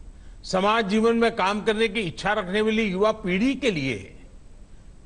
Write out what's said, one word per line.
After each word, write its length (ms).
समाज 420
जीवन 300
में 200
काम 260
करने 260
की 120
इच्छा 320
रखने 280
वाली 220
युवा 300
पीढ़ी 420
के 160
लिए 560